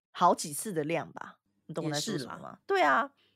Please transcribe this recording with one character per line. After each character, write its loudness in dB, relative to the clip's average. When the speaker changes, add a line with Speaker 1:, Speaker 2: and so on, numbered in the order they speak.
Speaker 1:
好 6
几 -4
次 -8
的 0
量 -2
吧？ -16
你 -12
懂 -4
我 -2
在 -2
说 -4
什 -4
么 -10
吗？ -
Speaker 2:
也 -16
是 -14
啦。 -16
Speaker 1:
对 2
啊， 4